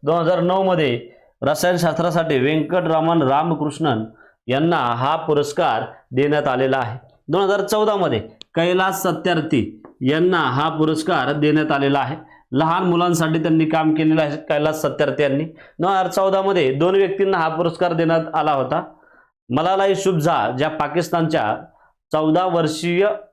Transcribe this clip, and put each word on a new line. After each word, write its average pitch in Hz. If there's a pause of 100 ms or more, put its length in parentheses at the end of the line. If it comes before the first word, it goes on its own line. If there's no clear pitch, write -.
दोन 151
हजार 170
नऊ 185
मध्ये 160 (340)
रसायनशास्त्रासाठी 165
व्यंकटरामन 160
रामकृष्णन 147 (420)
यांना 156
हा 127
पुरस्कार 143 (280)
देण्यात 147
आलेला 131
आहे. 123 (280)
दोन 170
हजार 196
चौदा 214
मध्ये 147 (360)
कैलास 185
सत्यार्थी 160 (180)
यांना 160
हा 143
पुरस्कार 156
देण्यात 151
आलेला 139
आहे. 135 (360)
लहान 160
मुलांसाठी 165
त्यांनी 160
काम 156
केलेलं 160
आहे 147
कैलास 156
सत्यार्थी 143
यांनी. 139 (360)
दोन 180
हजार 190
चौदा 190
मध्ये 180
दोन 170
व्यक्तींना 196
हा 165
पुरस्कार 170
देण्यात 165
आला 156
होता. 139 (720)
मलाला 185
युसुफझा 170
ज्या 135
पाकिस्तानच्या 156 (540)
चौदा 156
वर्षीय 170 (280)